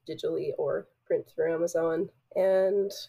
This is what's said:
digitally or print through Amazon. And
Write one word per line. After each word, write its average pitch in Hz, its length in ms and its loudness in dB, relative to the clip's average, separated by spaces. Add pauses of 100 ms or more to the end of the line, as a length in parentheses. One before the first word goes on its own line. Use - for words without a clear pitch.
digitally 156 480 -4
or 156 300 -2 (180)
print 156 240 0
through 165 240 0
Amazon. 165 560 0 (260)
And 190 540 2 (200)